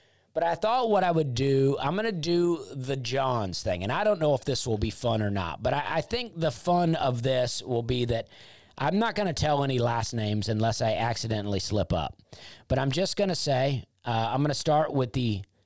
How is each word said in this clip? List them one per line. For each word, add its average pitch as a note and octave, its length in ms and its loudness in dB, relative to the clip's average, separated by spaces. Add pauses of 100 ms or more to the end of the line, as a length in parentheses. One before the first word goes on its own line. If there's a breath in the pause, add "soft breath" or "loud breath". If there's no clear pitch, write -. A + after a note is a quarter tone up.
(340 soft breath)
But D#3+ 100 0
I E3+ 100 2
thought A3+ 380 0
what F#3+ 120 4
I F3+ 60 2
would D#3 240 2
do, C3+ 460 4
I'm C#3 160 -2
gonna A3 160 -2
do E3+ 600 0
the C3+ 240 -6
Johns A#2+ 680 -2
thing. F2+ 180 0
And G2+ 100 -2
I F3 120 0
don't G#3 160 2
know D3+ 160 4
if - 100 -2
this B2+ 220 -2
will A2+ 100 0
be A2 140 -2
fun A#2 320 0
or G2+ 80 0
not, F2+ 320 -4
but B2+ 100 0
I, C#3+ 140 0
I D#3 140 -2
think A#3 380 -6
the D#3+ 120 0
fun F3 420 2
of B2+ 300 0
this B2+ 400 0
will A#2+ 180 0
be B2 240 0
that A#2 220 -2 (500 loud breath)
I'm D#3+ 220 2
not A3 160 0
gonna G3 180 0
tell D3 300 2
any C3 160 0
last A#2 340 0
names G#2+ 360 0
unless A2+ 300 0
I A2+ 140 2
accidentally G#2+ 680 -2
slip G2 320 0
up. D#2+ 300 -2 (460 loud breath)
But C3 100 0
I'm C3+ 140 0
just F3 260 -2
gonna F#3+ 160 0
say, C3+ 520 0 (200)
uh, A2+ 260 0
I'm C3+ 120 2
gonna D3 100 0
start D3+ 400 2
with C3 200 -2
the, A2 280 0 (240)